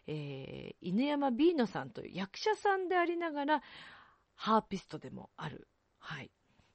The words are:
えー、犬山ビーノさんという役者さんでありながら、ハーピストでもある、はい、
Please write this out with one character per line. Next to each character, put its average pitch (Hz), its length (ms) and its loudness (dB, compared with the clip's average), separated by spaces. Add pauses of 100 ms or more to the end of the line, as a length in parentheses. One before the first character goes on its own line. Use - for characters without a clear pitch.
え 143 680 -8
ー、 - 80 -16
犬 202 240 2
山 285 260 2
ビ 294 220 6
ー - 20 0
ノ 247 120 4
さ 135 180 -4
ん 135 60 -10
と - 140 -8
い - 40 -10
う - 60 -10
役 190 240 -6
者 427 180 2
さ 392 200 2
ん 370 120 -2
で 359 80 2
あ 349 80 6
り 339 120 0
な 339 160 -2
が 285 120 -2
ら、 294 180 4 (720)
ハ 220 240 4
ー 214 40 4
ピ 190 160 -6
ス - 80 -12
ト 151 120 -10
で 131 120 -12
も 131 260 -14
あ 156 120 -8
る、 - 200 -12 (300)
は 143 240 -10
い、 - 80 -14 (440)